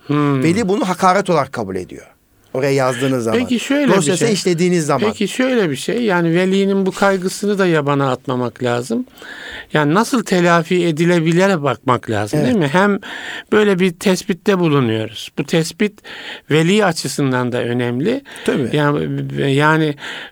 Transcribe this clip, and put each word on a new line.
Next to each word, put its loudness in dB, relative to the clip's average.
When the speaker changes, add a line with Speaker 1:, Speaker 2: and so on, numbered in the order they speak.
Speaker 1:
Hmm. 0
Speaker 2:
Veli 2
bunu 0
hakaret 2
olarak 0
kabul -6
ediyor. -12
Oraya -2
yazdığınız 0
zaman. 0
Speaker 1:
Peki -2
şöyle 0
bir 4
Speaker 2:
Dosyasını 0
Speaker 1:
şey. 2
Speaker 2:
işlediğiniz 0
zaman. 0
Speaker 1:
Peki -4
şöyle 0
bir -2
şey. -4
Yani 2
velinin 2
bu 0
kaygısını -2
da 2
yabana 2
atmamak -4
lazım. -2
Yani 2
nasıl 2
telafi 2
edilebilire 2
bakmak 0
lazım, -2
Speaker 2:
Evet. 2
Speaker 1:
değil 2
mi? 2
Hem 2
böyle 4
bir 2
tespitte 0
bulunuyoruz. 0
Bu -2
tespit 0
veli 4
açısından -2
da -2
önemli. -2
Speaker 2:
Tabii. 0
Speaker 1:
Yani, -2
yani, 2